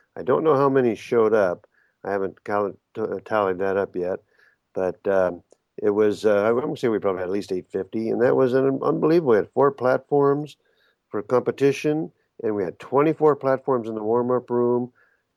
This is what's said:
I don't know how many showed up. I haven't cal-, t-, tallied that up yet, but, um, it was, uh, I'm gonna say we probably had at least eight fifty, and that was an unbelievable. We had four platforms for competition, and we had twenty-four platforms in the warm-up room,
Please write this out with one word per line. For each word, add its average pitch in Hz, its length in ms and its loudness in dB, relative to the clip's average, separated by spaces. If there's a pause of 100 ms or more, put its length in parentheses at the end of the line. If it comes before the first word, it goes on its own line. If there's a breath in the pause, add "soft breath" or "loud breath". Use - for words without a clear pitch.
(160 soft breath)
I 92 80 -10
don't 135 200 0
know 156 120 4
how 139 140 2
many 127 260 2
showed 110 380 2
up. 95 340 0 (360)
I 95 80 -6
haven't 98 320 -6
cal-, 101 300 -4 (220)
t-, 113 60 -6 (240)
tallied 95 340 0
that 98 180 -2
up 95 180 -4
yet, 90 240 -4 (540 soft breath)
but, 92 340 -4
um, 90 340 0 (360)
it 104 140 0
was, 104 340 0
uh, 101 180 4
I'm 117 160 2
gonna 147 180 -6
say 127 120 -2
we 107 100 0
probably 92 220 -2
had 90 80 -6
at 95 40 -4
least 101 180 -6
eight 92 200 -6
fifty, 110 380 -6
and 107 120 -2
that 135 140 4
was 131 180 2
an 135 300 0
unbelievable. 156 480 2
We 107 60 6
had 87 160 -2
four 139 180 2
platforms 139 840 -2 (520)
for 104 140 -6
competition, 135 880 0 (320)
and 107 120 -2
we 101 80 -2
had 85 140 -6
twenty-four 151 600 2
platforms 131 520 -2
in 113 60 -8
the 107 80 -6
warm-up 123 460 0
room, 123 420 0 (460)